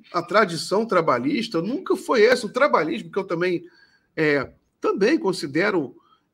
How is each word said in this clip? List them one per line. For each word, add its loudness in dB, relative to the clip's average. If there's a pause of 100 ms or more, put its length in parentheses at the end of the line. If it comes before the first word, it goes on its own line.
(120)
a -2
tradição 0
trabalhista 0
nunca -2
foi 2
essa. 4
O -12
trabalhismo, 0
que -8
eu -2
também, -2 (520)
é, 0 (320)
também 2
considero, -2 (360)